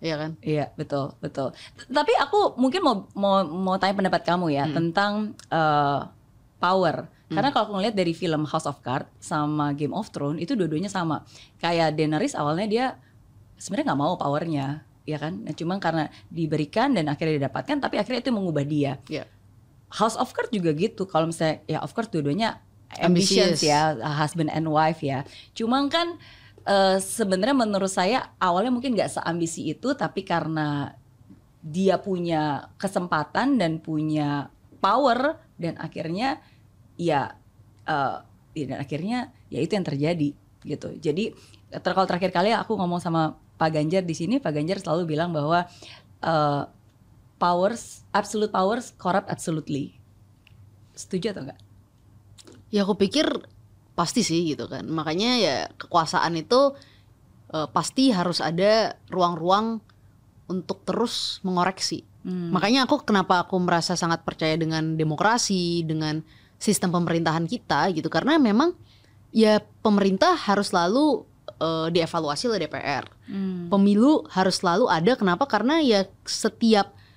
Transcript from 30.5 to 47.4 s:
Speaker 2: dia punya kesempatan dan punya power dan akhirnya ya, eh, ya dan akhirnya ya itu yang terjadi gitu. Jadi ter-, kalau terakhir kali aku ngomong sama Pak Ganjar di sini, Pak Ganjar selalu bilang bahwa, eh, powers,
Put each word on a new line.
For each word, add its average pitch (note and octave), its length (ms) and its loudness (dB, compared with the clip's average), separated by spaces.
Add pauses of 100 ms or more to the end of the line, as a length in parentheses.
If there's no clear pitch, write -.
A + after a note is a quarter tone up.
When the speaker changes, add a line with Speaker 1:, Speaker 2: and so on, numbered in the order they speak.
Speaker 2:
dia F3 380 0
punya E3+ 800 -2
kesempatan F3+ 800 0
dan D#3+ 220 0
punya D3+ 720 -2 (300)
power B3+ 580 2 (180)
dan E3 220 -6
akhirnya F3 600 -6 (560)
ya, D3+ 400 0 (480)
eh, C#3 340 -2 (360)
ya D3+ 140 -6
dan C3 120 -8
akhirnya E3 400 -4 (280)
ya - 120 -8
itu D#3+ 160 0
yang G3 100 0
terjadi D3 460 0 (320)
gitu. C#3+ 340 -10
Jadi D#3+ 380 -2 (380)
ter-, - 200 -4
kalau F#3+ 120 2
terakhir F3+ 260 0
kali F#3 200 2
aku A3+ 240 0
ngomong F3+ 240 -2
sama E3 360 0 (200)
Pak D#3+ 160 0
Ganjar D#3 320 0
di E3 100 -4
sini, E3 260 -2
Pak F3+ 140 -2
Ganjar D#3 260 -2
selalu F3 300 -2
bilang D#3 220 -2
bahwa, E3 360 0 (540)
eh, D3+ 420 2 (720)
powers, F#3 760 0